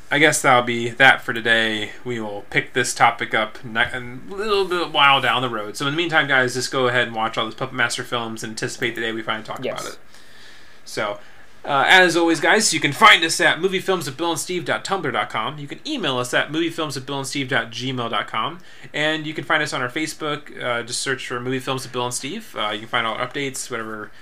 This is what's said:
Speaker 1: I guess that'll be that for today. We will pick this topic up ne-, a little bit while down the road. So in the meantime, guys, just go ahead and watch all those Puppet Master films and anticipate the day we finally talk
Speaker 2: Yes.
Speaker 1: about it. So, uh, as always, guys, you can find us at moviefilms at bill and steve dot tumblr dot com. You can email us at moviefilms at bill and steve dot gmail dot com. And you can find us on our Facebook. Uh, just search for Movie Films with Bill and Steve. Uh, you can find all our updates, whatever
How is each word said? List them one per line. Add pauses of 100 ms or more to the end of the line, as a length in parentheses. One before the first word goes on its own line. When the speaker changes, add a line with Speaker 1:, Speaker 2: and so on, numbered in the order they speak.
(100)
Speaker 1:
I
guess
that'll
be
that
for
today. (120)
We
will
pick
this
topic
up
ne-,
a (280)
little
bit
while
down
the
road.
So
in
the
meantime,
guys,
just
go
ahead
and
watch
all
those
Puppet
Master
films
and
anticipate
the
day
we
finally
talk
Speaker 2:
Yes.
Speaker 1:
about
it. (840)
So, (460)
uh,
as
always,
guys,
you
can
find
us
at
moviefilms
at
bill
and
steve
dot
tumblr
dot
com.
You
can
email
us
at
moviefilms
at
bill
and
steve
dot
gmail
dot
com. (340)
And
you
can
find
us
on
our
Facebook.
Uh,
just
search
for
Movie
Films
with
Bill
and
Steve.
Uh,
you
can
find
all
our
updates,
whatever (120)